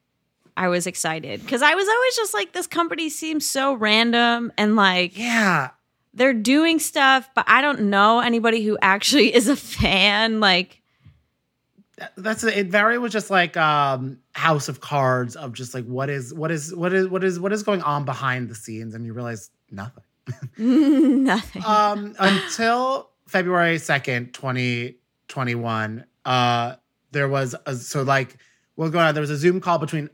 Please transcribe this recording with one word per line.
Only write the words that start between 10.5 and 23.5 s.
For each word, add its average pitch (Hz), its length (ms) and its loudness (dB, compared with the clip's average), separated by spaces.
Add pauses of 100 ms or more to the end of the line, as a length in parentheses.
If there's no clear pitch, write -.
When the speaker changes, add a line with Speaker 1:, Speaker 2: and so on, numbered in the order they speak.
Speaker 2:
That, - 200 -16
that's 214 260 -6
it. 214 140 2
It 202 100 0
very 208 300 4
was 240 160 -4
just 208 160 -4
like, 175 260 2
um, 139 640 0 (140)
House 156 340 0
of 139 140 -10
Cards 127 540 0
of 135 180 -12
just, 123 200 -14
like, 123 120 -8
what 127 240 -6
is, 135 240 -8
what 156 180 -6
is, 160 240 -8
what 175 180 -2
is, 190 140 2
what 185 160 -4
is, 180 160 -2
what 196 140 -4
is 214 100 -4
going 202 180 -2
on 143 240 -2
behind 127 440 -4
the 120 60 -14
scenes? 113 400 -12
And 117 100 -10
you 113 80 -10
realize 117 360 -10 (220)
nothing. - 320 -14 (240)
<laughs> 131 160 -10
Speaker 1:
<laughs> - 140 -14
Nothing. 262 1080 2
Speaker 2:
Um, 208 540 0
until 233 920 0 (180)
February 175 500 0